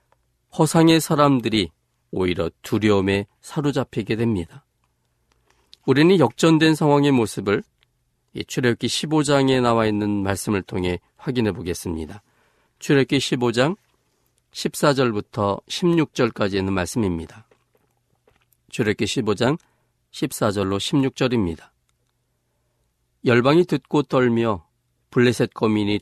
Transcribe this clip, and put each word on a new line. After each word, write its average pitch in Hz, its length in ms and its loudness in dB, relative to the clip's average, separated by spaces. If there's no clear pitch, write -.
허상의 165 440 4
사람들이 123 680 0
오히려 90 380 -2
두려움에 101 640 0
사로잡히게 127 760 -4
됩니다. 107 480 -4
우리는 156 340 2
역전된 160 560 2
상황의 147 360 2
모습을 110 520 0
이 117 120 -10
출애굽기 123 440 -2
십오 151 340 -2
장에 135 380 2
나와 117 260 2
있는 104 360 -2
말씀을 98 400 -2
통해 90 380 -4
확인해 120 360 -4
보겠습니다. 85 680 -10
출애굽기 139 420 0
십오 120 320 -2
장 135 240 0
십사 - 420 -2
절부터 107 760 -2
십육 170 460 0
절까지 107 420 -2
있는 95 160 0
말씀입니다. 92 760 -4
출애굽기 107 360 -2
십오 107 280 -2
장 127 240 0
십사 131 420 -4
절로 98 260 -2
십육 135 380 -2
절입니다. 113 560 -2
"열방이 131 400 4
듣고 147 400 -2
떨며 117 640 0
블레셋 120 440 2
거민이 104 480 0